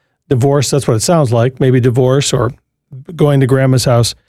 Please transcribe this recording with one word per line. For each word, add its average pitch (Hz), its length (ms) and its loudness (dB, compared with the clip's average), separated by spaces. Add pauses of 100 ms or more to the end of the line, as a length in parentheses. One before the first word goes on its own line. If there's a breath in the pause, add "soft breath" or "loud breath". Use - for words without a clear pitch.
(300)
divorce. 139 420 0
That's 139 160 -2
what 117 100 0
it 107 40 -4
sounds 156 300 0
like, 120 280 0
maybe 131 200 2
divorce 127 540 0
or 120 180 -2 (640)
going 147 260 2
to 131 60 2
grandma's 131 380 2
house. 120 300 0 (140)